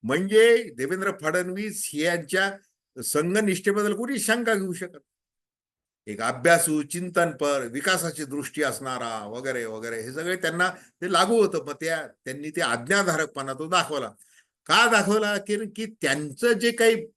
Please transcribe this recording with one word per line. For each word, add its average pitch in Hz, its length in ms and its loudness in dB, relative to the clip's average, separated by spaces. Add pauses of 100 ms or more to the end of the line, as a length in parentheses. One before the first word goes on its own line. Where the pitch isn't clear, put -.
म्हणजे 214 720 4
देवेंद्र 185 340 -2 (100)
फडणवीस 180 720 -4
यांच्या 175 640 -2 (460)
संघनिष्ठेबद्दल 202 880 0
कोणी 233 260 -4
शंका 226 340 0
घेऊ 190 200 -2
शकत? 175 260 -12 (1080)
एक 107 140 -8
अभ्यासू, 151 600 4
चिंतनपर, 151 880 -2
विकासाची 160 540 -2
दृष्टी 143 380 -6
असणारा 120 640 -4
वगैरे 123 400 -6
वगैरे 110 360 -8
हे 123 120 -12
सगळे 170 220 -4
त्यांना 175 340 -2
ते - 440 -10
लागू 202 280 4
होतं. 180 240 0
मग 143 80 -8
त्या, 160 340 -4 (180)
त्यांनी 143 240 -10
ते 160 120 -4
आज्ञाधारकपणा 147 920 0
तो 147 140 -8
दाखवला. 151 400 0 (580)
का 226 260 6
दाखवला? 208 460 4
की, 208 320 -4
की 220 160 -8
त्यांचं 151 680 0
जे 233 180 2
काही 226 440 4